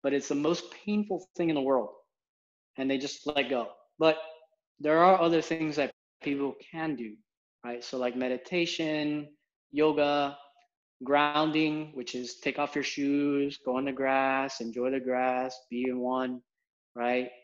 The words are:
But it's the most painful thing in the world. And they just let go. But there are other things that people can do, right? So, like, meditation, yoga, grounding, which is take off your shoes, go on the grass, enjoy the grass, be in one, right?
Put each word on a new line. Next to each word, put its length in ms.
But 80
it's 160
the 60
most 360
painful 640
thing 140
in 60
the 80
world. 260
And 140
they 80
just 280
let 240
go. 220
But 200
there 180
are 220
other 220
things 340
that 160
people 320
can 240
do, 200
right? 200
So, 140
like, 180
meditation, 1200
yoga, 640
grounding, 920
which 200
is 260
take 180
off 160
your 100
shoes, 800
go 120
on 100
the 60
grass, 680
enjoy 320
the 80
grass, 580
be 180
in 120
one, 420
right? 360